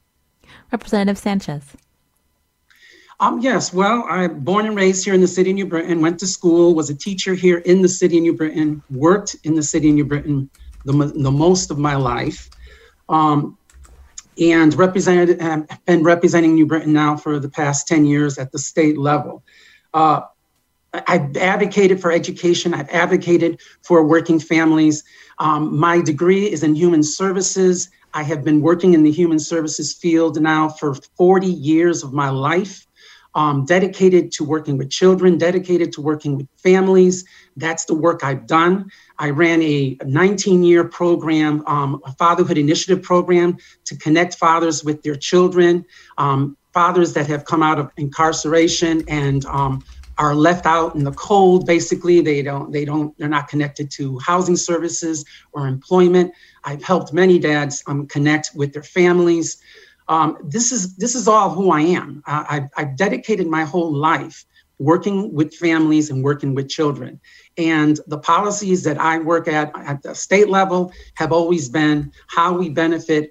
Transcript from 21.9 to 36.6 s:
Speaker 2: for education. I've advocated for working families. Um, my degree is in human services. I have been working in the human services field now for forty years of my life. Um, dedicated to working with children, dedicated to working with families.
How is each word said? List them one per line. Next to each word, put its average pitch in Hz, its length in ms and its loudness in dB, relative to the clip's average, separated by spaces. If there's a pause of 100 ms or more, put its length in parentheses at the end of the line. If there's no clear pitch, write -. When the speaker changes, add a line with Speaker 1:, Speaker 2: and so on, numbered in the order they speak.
Speaker 2:
for 170 120 0
education. 175 600 -2
I've 139 180 -6
advocated 170 680 0 (220)
for 165 240 4
working 165 320 2
families. 156 640 2 (380)
Um, 156 360 -2
my 170 240 2
degree 175 520 0
is 160 100 -6
in 156 140 2
human 170 260 4
services. 185 880 -2 (240)
I 151 80 -6
have 147 220 -6
been 151 160 2
working 175 340 4
in 156 80 6
the 151 80 6
human 160 300 2
services 160 520 -6
field 165 480 0
now 156 280 0
for 147 260 -6 (220)
forty 185 320 4
years 160 560 0
of 131 80 -12
my 139 180 -2
life. 160 540 -4 (500)
Um, 147 320 -2
dedicated 185 680 2
to - 100 -8
working 151 360 -4
with 135 120 -8
children, 185 480 2
dedicated 175 540 -2
to - 80 -14
working 147 380 -4
with 139 180 -12
families. 185 680 4 (320)